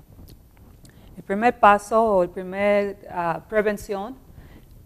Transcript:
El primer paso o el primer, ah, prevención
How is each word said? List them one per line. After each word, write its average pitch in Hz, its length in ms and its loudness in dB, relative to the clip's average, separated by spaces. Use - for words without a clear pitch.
El - 80 -20
primer 233 360 -2
paso 214 440 4
o 202 200 2
el 175 60 -2
primer, 196 800 -4
ah, 170 360 -6
prevención 208 680 -4